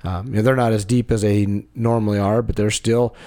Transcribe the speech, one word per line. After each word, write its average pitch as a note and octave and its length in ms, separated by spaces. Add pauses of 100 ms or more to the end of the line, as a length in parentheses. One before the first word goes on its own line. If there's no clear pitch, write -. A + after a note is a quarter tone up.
Um, F2+ 240
you A#2 60
know, G#2+ 80
they're C3 140
not A#2 160
as G#2 120
deep A#2+ 260
as A2 120
they G#2 220
n-, G2+ 300
normally A2+ 440
are, G#2 240
but - 140
they're G#2 140
still, A#2 440 (120)